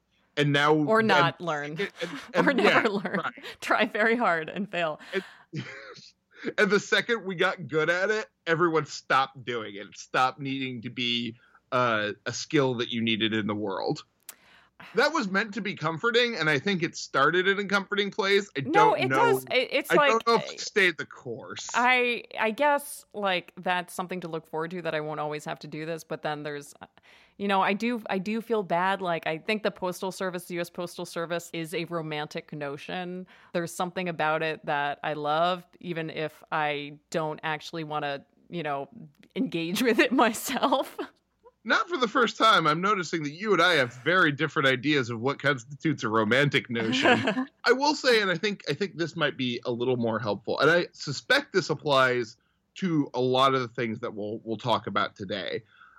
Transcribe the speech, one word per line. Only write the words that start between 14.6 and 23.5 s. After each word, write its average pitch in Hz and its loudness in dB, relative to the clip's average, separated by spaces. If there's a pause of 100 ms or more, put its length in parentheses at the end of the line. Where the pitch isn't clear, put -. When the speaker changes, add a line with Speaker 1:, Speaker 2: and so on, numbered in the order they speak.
Speaker 1:
That 285 4
was 285 0
meant 202 0
to 240 -4
be 185 -6
comforting, 226 0
and 156 0
I 147 4
think 185 0
it 160 -4
started 160 2
in 196 2
a 202 -4
comforting 196 0
place. 196 2
I 143 -2
Speaker 2:
No, 403 6
Speaker 1:
don't - -2
Speaker 2:
it 370 0
Speaker 1:
know. - 2
Speaker 2:
does. 466 4
It, 254 2
it's - -2
Speaker 1:
I 320 4
Speaker 2:
like, 294 6
Speaker 1:
don't 226 0
know 233 4
if - -2
it - -14
stayed 185 2
the 139 -6
course. 110 -12
Speaker 2:
I, 247 2 (160)
I 226 2
guess, 285 0
like, 190 -2